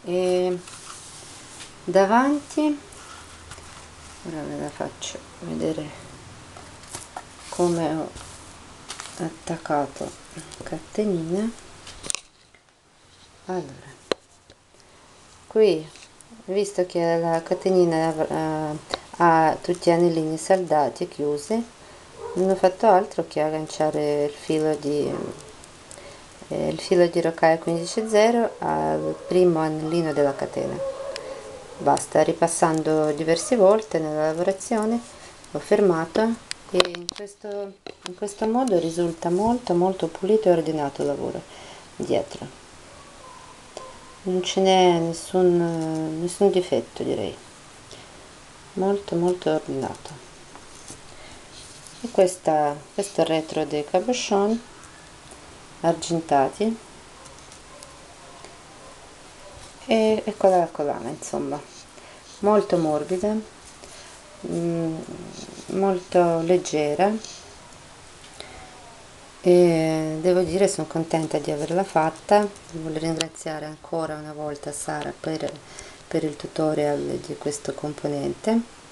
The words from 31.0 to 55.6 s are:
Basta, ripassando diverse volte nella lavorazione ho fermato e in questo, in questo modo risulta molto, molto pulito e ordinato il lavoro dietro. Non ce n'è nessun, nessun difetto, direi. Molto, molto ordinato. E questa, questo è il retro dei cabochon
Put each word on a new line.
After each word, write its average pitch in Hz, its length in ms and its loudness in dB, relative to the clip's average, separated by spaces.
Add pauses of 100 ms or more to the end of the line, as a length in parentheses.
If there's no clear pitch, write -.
Basta, 147 460 2
ripassando 156 880 2
diverse 160 460 0
volte 202 420 6
nella 156 280 0
lavorazione 214 720 -2 (500)
ho 147 80 -4
fermato 208 920 2 (200)
e 185 80 2 (160)
in 175 120 -10
questo, 202 640 -10 (340)
in 180 80 -10
questo 208 320 -4
modo 226 320 2
risulta 165 500 -2
molto, 214 440 0
molto 180 340 0
pulito 196 420 2
e 175 40 8
ordinato 156 480 -2
il 143 60 0
lavoro 143 340 -4 (540)
dietro. - 640 -4 (1600)
Non 185 180 0
ce 190 200 0
n'è 185 380 8
nessun, 165 1200 2
nessun 180 280 4
difetto, - 540 0
direi. - 320 -4 (1400)
Molto, 196 420 -2
molto 175 360 0
ordinato. 139 600 -4 (1900)
E 233 80 -8
questa, 156 680 2 (180)
questo - 260 -6
è 165 40 6
il 160 60 0
retro 156 360 -2
dei 147 180 -4
cabochon 214 760 0 (1200)